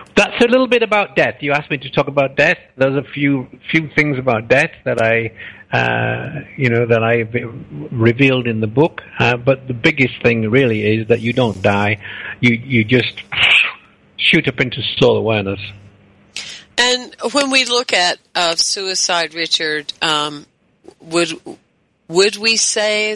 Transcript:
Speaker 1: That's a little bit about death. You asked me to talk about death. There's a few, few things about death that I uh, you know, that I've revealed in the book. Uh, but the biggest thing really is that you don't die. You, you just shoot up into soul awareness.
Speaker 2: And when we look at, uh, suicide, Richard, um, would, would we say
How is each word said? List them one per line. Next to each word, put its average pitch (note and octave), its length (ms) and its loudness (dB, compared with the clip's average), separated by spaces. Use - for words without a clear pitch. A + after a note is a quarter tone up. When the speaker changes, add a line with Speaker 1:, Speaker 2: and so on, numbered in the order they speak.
Speaker 1:
That's G3+ 280 2
a A#3+ 40 4
little B3+ 200 4
bit A#3 160 2
about G#3 320 -2
death. C#3 240 2
You C#3+ 140 -2
asked D3 180 -2
me D3 80 -2
to C3+ 100 -14
talk C#3 180 0
about C#3 280 0
death. D#3+ 220 2
There's C3+ 180 2
a C#3 180 -4
few, C#3 340 0
few D#3+ 240 0
things D3 240 2
about A#2 280 -2
death C#3 240 2
that A#2+ 160 -2
I A2+ 300 2
uh, A#2+ 680 -2
you C3 140 0
know, A#2+ 160 2
that A2+ 180 2
I've A2+ 300 0
revealed B2 560 2
in A2 140 -2
the A2 60 0
book. C3+ 340 0
Uh, A#2+ 160 2
but C3 320 0
the B2 60 -6
biggest C3+ 480 0
thing A2+ 280 2
really A2 500 2
is A2 80 -6
that A2+ 120 2
you A#2 140 -2
don't A2+ 280 0
die. G#2 380 2
You, A#2+ 160 4
you A#2+ 300 0
just A#2 360 0
shoot - 320 0
up C#3 140 -4
into B2 200 -4
soul A#2 200 4
awareness. G2+ 420 -2
Speaker 2:
And B3 380 -2
when C#4 160 0
we C4 160 2
look A#3+ 260 -2
at, F3+ 280 0
uh, E3+ 200 0
suicide, F3+ 760 -2
Richard, D#3 580 -4
um, D3+ 440 -2
would, E3 320 -2
would G3 300 0
we A3 180 -2
say G#3+ 600 -2